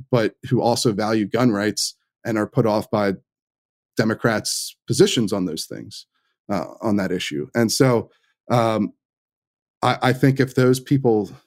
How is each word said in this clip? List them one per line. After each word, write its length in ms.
but 260
who 140
also 300
value 340
gun 240
rights 440
and 140
are 80
put 180
off 260
by 220
Democrats' 800
positions 480
on 100
those 220
things, 400
uh, 160
on 160
that 160
issue. 420
And 160
so, 400
um, 440
I, 180
I 140
think 260
if 140
those 260
people 500